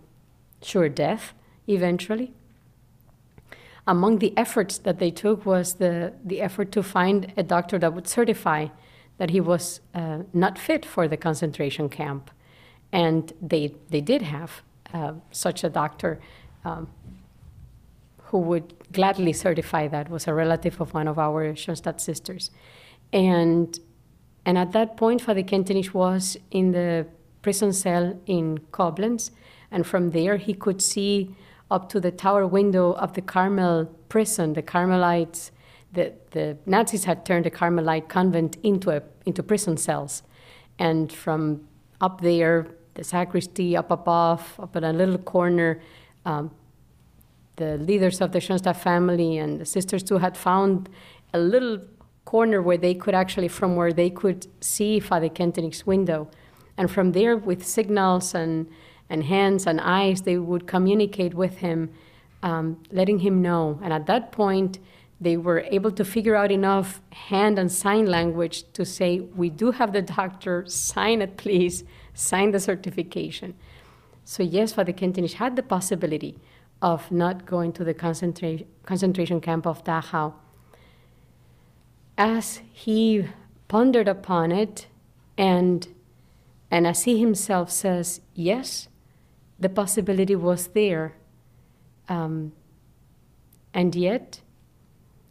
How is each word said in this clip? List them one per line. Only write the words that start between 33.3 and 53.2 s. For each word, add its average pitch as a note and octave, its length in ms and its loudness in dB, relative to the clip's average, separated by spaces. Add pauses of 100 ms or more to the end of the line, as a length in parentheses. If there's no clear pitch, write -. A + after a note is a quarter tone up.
prison, G#3 440 0
the D#3 80 -4
Carmelites, F3 920 0 (400)
the, F3 220 -2 (180)
the D3+ 340 -4
Nazis G#3 400 0
had F3 200 -2
turned F3 200 2
the E3+ 40 -2
Carmelite D#3+ 600 0
convent E3+ 520 2
into F#3+ 300 0
a, D3 100 0 (240)
into F3+ 160 -4
prison G3 360 -2
cells. D3 440 -4 (560)
And D#3+ 340 0
from D#3 560 -4 (340)
up F#3 200 -2
there, E3 460 2 (260)
the - 100 -12
sacristy, F3 720 -2
up E3+ 140 0
above, E3+ 720 0
up F#3 160 -10
in E3 80 -4
a D#3+ 100 0
little F#3 240 2
corner, F3 640 2 (440)
um, D#3 260 -4 (1040)
the D#3 220 -4
leaders F#3 440 2
of E3+ 120 2
the F3+ 60 2
Schoenstatt F#3 360 0
family F3 640 2
and D3+ 220 -4
the E3 60 -12
sisters F#3 380 -2
too F#3 160 2
had F#3 180 0
found F#3+ 520 2 (440)
a E3+ 60 2
little A3 400 2 (460)
corner A3 360 4
where F3 160 4
they F3+ 160 2
could F#3+ 220 0
actually, F#3 320 0